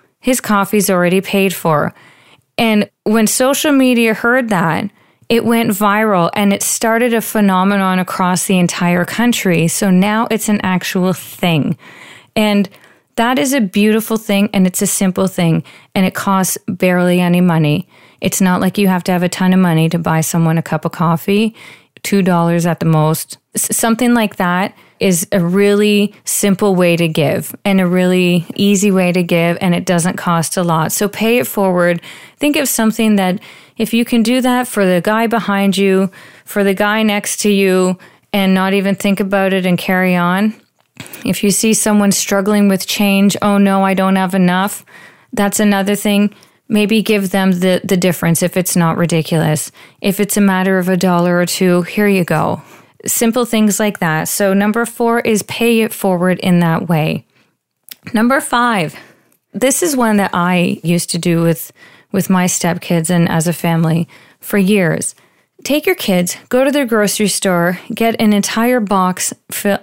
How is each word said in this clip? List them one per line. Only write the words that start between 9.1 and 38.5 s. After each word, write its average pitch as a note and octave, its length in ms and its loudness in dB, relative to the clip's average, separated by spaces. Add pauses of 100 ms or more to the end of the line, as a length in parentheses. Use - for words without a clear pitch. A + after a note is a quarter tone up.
So G3 220 -2
now G#3 400 2
it's A3 200 -4
an G#3 120 0
actual F#3 520 -2
thing. - 640 -2 (580)
And G#3 320 0 (480)
that B3 220 0
is C#4 160 -2
a C#4+ 60 2
beautiful G#3+ 580 0
thing, G#3 340 0
and F#3+ 140 2
it's F#3 160 -2
a G3 40 0
simple F#3+ 400 0
thing, E3 380 0 (300)
and G3 120 2
it - 80 -2
costs F#3+ 440 0 (100)
barely F3+ 500 2
any F3+ 220 2
money. E3 480 2 (320)
It's - 200 -2
not F3+ 200 2
like F#3 180 -2
you G3+ 100 2
have F3+ 160 0
to F#3+ 80 -2
have F3+ 100 0
a F3+ 60 0
ton F#3 240 0
of F#3 60 2
money E3 300 2
to E3 100 -2
buy E3 220 0
someone E3 380 0
a D#3+ 40 -2
cup - 220 -4
of E3+ 80 -4
coffee, G3+ 600 0 (480)
two G3+ 200 0
dollars E3+ 440 2
at D#3+ 120 -2
the E3+ 80 -2
most. D#3 520 0 (160)
S-, - 220 -4
something A#3+ 380 2
like A3 220 0
that F3+ 380 -2 (260)
is F#3+ 320 0
a G3 120 0
really G3+ 720 2 (100)
simple G3+ 500 0
way F3 220 2
to E3 120 0
give D#3 460 -2 (100)
and G3 160 2
a F#3 60 2
really F3+ 680 2
easy G3+ 360 2
way F#3 220 2
to F3+ 100 0
give, E3+ 380 0
and F3 140 0
it F3+ 120 -4
doesn't F3+ 300 0
cost E3 400 -2
a F#3+ 60 -2
lot. D#3+ 300 0
So G#3 160 -2
pay A3+ 300 0
it B3 80 -2
forward. F3 540 0 (360)
Think D4 200 0
of C#4 120 -2
something A3 480 0
that F#3 240 0 (360)
if A3 160 -4
you A#3 120 2
can A#3 180 0
do B3 180 0
that B3 280 0
for G3+ 180 0
the F3+ 140 2
guy A3 260 0
behind G3 500 0
you, F#3+ 340 2 (340)
for G3+ 200 -2
the G3 100 2
guy G#3 280 0
next G#3 380 -2
to G#3 100 0
you, F#3 480 2 (340)
and F#3+ 220 2